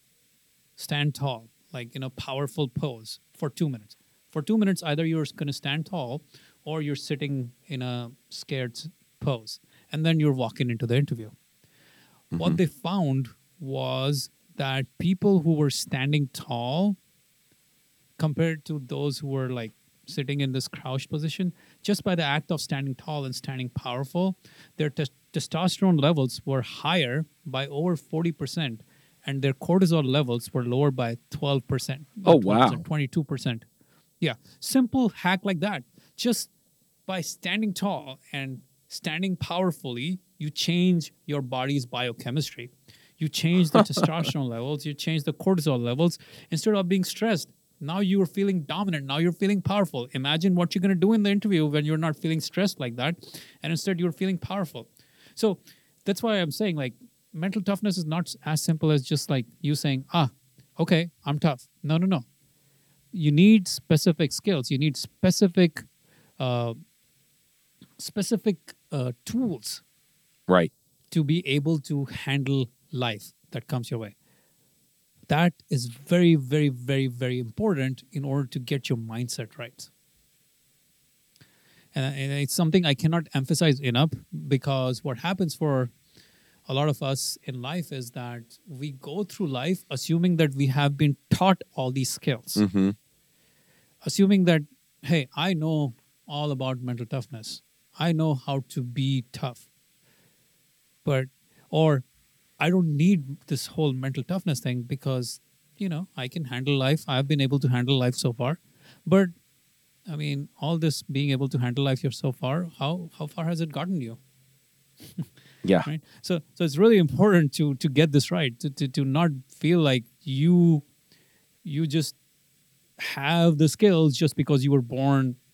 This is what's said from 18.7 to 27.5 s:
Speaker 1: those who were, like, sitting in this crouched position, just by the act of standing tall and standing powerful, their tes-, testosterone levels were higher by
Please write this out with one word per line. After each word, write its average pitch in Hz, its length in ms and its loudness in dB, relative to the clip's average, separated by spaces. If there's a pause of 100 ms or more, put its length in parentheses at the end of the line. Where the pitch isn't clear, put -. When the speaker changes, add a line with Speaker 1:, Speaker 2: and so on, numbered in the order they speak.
Speaker 1:
those 143 340 -4
who 143 100 -8
were, 131 220 -4
like, 117 220 -8 (340)
sitting 143 340 -6
in 135 120 0
this 127 160 -4
crouched 135 420 -8
position, 165 420 -4 (300)
just 202 220 -2
by 185 100 0
the 170 80 0
act 147 280 0
of 160 100 -2
standing 135 340 -4
tall 151 300 -8
and 127 100 -6
standing 127 360 -8
powerful, 139 640 -4 (400)
their 151 140 0
tes-, 147 200 -6 (220)
testosterone 170 680 2
levels 139 440 2
were 135 180 -2
higher 151 600 -2 (220)
by 135 200 -6